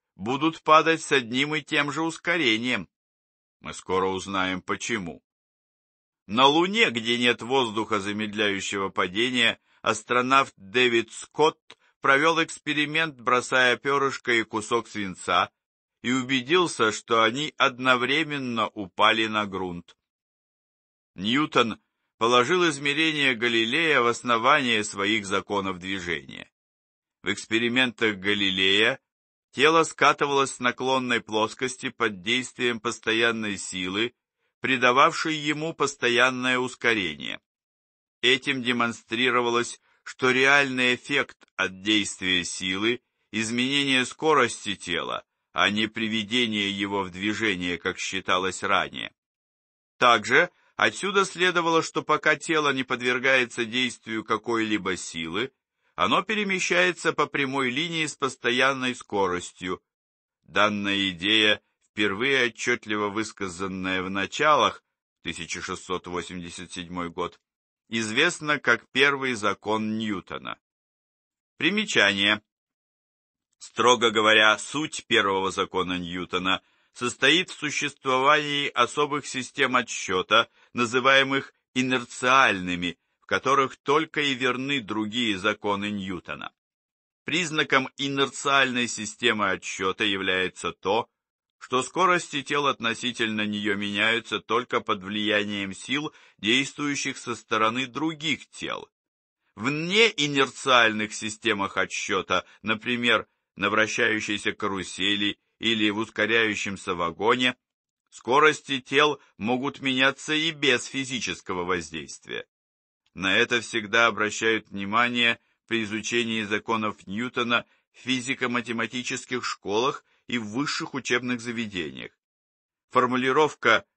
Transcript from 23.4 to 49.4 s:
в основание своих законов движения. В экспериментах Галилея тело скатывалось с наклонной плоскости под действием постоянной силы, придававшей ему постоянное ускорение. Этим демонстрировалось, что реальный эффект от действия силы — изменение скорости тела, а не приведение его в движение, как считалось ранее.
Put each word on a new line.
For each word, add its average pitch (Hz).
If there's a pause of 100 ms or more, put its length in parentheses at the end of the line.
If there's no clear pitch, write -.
в 117
основание 120
своих 101
законов 95
движения. 85 (720)
В 98
экспериментах 117
Галилея 101 (520)
тело 160
скатывалось 143
с -
наклонной 127
плоскости 110
под 107
действием 120
постоянной 113
силы, 95 (460)
придававшей 131
ему 151
постоянное 127
ускорение. 90 (800)
Этим 131
демонстрировалось, 120 (280)
что 127
реальный 131
эффект 135 (200)
от 95
действия 98
силы — 98 (280)
изменение 127
скорости 127
тела, 73 (300)
а 90
не 107
приведение 110
его 101
в 92
движение, 95
как 92
считалось 92
ранее. 76 (840)